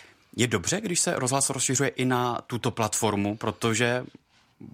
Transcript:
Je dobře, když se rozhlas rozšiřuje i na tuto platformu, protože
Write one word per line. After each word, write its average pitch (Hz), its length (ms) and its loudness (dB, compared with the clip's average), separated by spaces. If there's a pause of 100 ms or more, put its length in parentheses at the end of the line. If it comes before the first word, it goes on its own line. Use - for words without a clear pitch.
(380)
Je 120 100 2
dobře, 117 340 -2
když 175 180 -2
se - 200 0
rozhlas 135 300 2
rozšiřuje 131 400 0
i 127 160 -2
na 123 420 0
tuto 117 240 -2
platformu, 104 640 0
protože 120 680 0 (680)